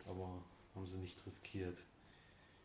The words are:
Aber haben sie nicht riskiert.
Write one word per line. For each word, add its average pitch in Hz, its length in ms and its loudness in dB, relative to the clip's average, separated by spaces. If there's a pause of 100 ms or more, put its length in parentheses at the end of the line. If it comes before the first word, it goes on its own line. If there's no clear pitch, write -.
Aber 92 220 4 (440)
haben 95 120 2
sie 92 100 0
nicht 92 300 0
riskiert. 92 500 4 (880)